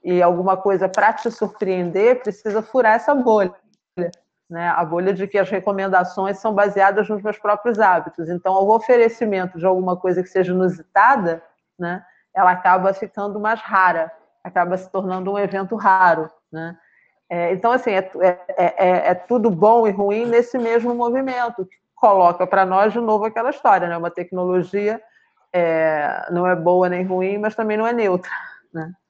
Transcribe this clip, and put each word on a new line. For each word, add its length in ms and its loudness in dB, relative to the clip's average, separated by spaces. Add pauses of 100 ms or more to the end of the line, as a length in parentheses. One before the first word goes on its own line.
E 200 2
alguma 340 2
coisa 320 -2
pra 240 2
te 180 -6
surpreender 920 -2
precisa 400 -6
furar 320 2
essa 200 0
bolha, 400 2 (920)
né? 200 -6
A 160 -2
bolha 300 -2
de 140 -6
que 100 -2
as 100 0
recomendações 880 -2
são 160 -2
baseadas 540 2
nos 140 -6
meus 160 -6
próprios 400 -2
hábitos. 500 0
Então, 260 -4
o 200 4
oferecimento 840 0
de 80 -2
alguma 300 0
coisa 260 -2
que 60 -8
seja 240 0
inusitada, 920 2 (360)
né, 260 -8 (300)
ela 160 4
acaba 420 2
ficando 460 -8
mais 220 -4
rara, 500 0 (320)
acaba 340 -2
se 140 -10
tornando 420 -6
um 60 -4
evento 380 -6
raro, 540 2 (200)
né? 260 -12 (540)
É, 220 -2
então, 200 0
assim, 200 0
é, 180 -2 (100)
é, 140 4 (240)
é, 500 2
é 60 2
tudo 360 0
bom 360 4
e 40 2
ruim 360 -2
nesse 320 0
mesmo 360 0
movimento, 680 -4
que 120 -20 (180)
coloca 520 4
pra 200 2
nós 260 2
de 80 -4
novo 240 0
aquela 260 -4
história, 380 2
né? 80 -4
Uma 140 -6
tecnologia, 920 -4 (520)
é, 760 0
não 160 -2
é 100 2
boa 320 2
nem 160 -2
ruim, 340 -2
mas 160 -4
também 220 -2
não 100 -2
é 60 -2
neutra, 380 -2 (420)
né? 220 -12 (160)